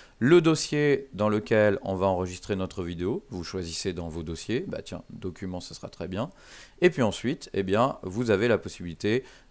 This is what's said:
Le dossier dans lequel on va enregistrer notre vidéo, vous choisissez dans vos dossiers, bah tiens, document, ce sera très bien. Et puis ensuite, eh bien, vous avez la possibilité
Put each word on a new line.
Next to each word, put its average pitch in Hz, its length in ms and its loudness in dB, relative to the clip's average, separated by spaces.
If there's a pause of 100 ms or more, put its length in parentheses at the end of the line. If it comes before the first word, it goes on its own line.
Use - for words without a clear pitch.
(180)
Le 160 220 8
dossier 147 720 2
dans 104 160 0
lequel 104 540 4
on 98 120 -4
va 92 120 2
enregistrer 92 500 -2
notre 92 260 -4
vidéo, 90 480 -4
vous 90 140 -8
choisissez 90 480 -6
dans 85 160 -6
vos 80 160 -8
dossiers, 104 420 -4
bah - 160 -8
tiens, - 280 -12
document, 90 500 -10
ce - 140 -14
sera - 140 -14
très 87 200 -10
bien. 104 220 -6 (500)
Et 180 100 6
puis 143 120 0
ensuite, 117 500 -2
eh 98 100 0
bien, 104 400 2
vous 107 300 -2
avez 104 160 4
la 107 100 4
possibilité 95 640 -4 (280)